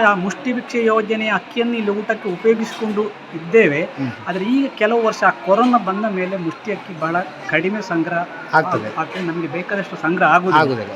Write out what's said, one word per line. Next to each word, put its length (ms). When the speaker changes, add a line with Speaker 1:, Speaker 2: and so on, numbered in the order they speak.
Speaker 1:
ಆ 60
ಮುಷ್ಟಿ 380
ಭಿಕ್ಷೆ 320
ಯೋಜನೆಯ 480
ಅಕ್ಕಿಯನ್ನು 440
ಇಲ್ಲಿ 140
ಊಟಕ್ಕೆ 380
ಉಪಯೋಗಿಸಿಕೊಂಡು 760
ಇದ್ದೇವೆ. 480
Speaker 2:
ಹ್ಮ್. 300
Speaker 1:
ಆದ್ರೆ 160
ಈಗ 340
ಕೆಲವು 240
ವರ್ಷ 220
ಆ 60
ಕೊರೋನಾ 480
ಬಂದ 260
ಮೇಲೆ 320
ಮುಷ್ಟಿ 360
ಅಕ್ಕಿ 280
ಬಹಳ 160
ಕಡಿಮೆ 320
ಸಂಗ್ರಹ 360
Speaker 2:
ಆಗ್ತದೆ. 460
Speaker 1:
ಆಗ್ತದೆ. 220
ನಮಗೆ 240
ಬೇಕಾದಷ್ಟು 500
ಸಂಗ್ರಹ 380
ಆಗುದಿಲ್ಲ. 260
Speaker 2:
ಆಗುದಿಲ್ಲ. 360